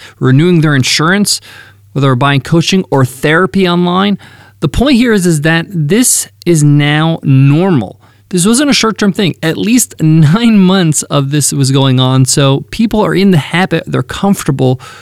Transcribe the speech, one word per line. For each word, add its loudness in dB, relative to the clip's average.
renewing 2
their 0
insurance, -2
whether 0
they're 2
buying 0
coaching 0
or 0
therapy -2
online. -2
The -2
point 0
here 2
is, 0
is 0
that 0
this -2
is 2
now 2
normal. 0
This -2
wasn't 2
a 2
short-term -2
thing. -2
At -4
least -2
nine 2
months 2
of -4
this -2
was 0
going 2
on. 2
So 0
people -2
are 0
in 2
the 2
habit, -4
they're -4
comfortable -2